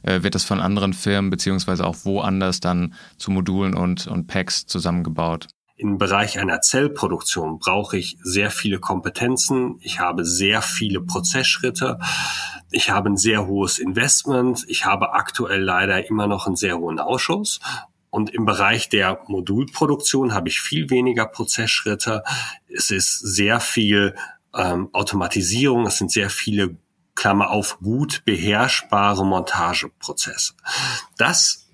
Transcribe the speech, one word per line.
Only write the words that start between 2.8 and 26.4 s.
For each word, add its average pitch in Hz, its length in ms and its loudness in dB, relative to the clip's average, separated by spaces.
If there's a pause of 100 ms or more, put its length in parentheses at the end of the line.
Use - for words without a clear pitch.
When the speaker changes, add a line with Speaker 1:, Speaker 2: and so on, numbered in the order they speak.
Speaker 1:
zu - 120 -10
Modulen 95 460 0
und, 90 320 -2
und 87 180 -4
Packs - 400 -4
zusammengebaut? 82 800 -2 (320)
Speaker 2:
Im 101 200 -2
Bereich 101 420 0
einer 92 220 0
Zellproduktion 87 1000 0
brauche 98 380 0
ich - 240 -6
sehr 101 280 0
viele 98 300 -2
Kompetenzen. 123 1000 0
Ich - 180 -8
habe 87 240 0
sehr 98 380 2
viele 101 400 -2
Prozessschritte. - 1000 -2 (720)
Ich - 200 0
habe 98 180 2
ein 101 80 2
sehr 104 280 4
hohes 98 320 0
Investment. 123 920 2
Ich - 160 -2
habe 98 280 2
aktuell 98 480 0
leider 95 480 2
immer 107 180 0
noch 101 200 -2
einen 95 80 0
sehr 87 220 0
hohen 82 220 -4
Ausschuss. 160 600 -2 (500)
Und 107 200 -2
im 113 160 -2
Bereich 101 420 2
der 95 400 2
Modulproduktion 131 1080 0
habe 92 140 -2
ich - 140 -2
viel 147 280 -4
weniger 123 360 4
Prozessschritte. 107 1000 -2 (460)
Es - 200 -2
ist 95 300 0
sehr 104 400 2
viel, 101 560 4 (400)
ähm, 90 380 0
Automatisierung. 104 920 2
Es 98 100 0
sind 95 120 0
sehr 98 200 2
viele, 98 480 0 (380)